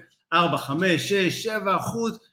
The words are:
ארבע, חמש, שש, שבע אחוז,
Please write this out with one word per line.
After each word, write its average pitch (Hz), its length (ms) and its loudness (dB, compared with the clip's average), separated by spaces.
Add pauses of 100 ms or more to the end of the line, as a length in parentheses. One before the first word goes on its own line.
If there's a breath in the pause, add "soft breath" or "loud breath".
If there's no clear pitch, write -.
(340)
ארבע, 165 240 4
חמש, 160 520 0
שש, 190 340 0
שבע 208 320 -2
אחוז, 226 440 -4 (140)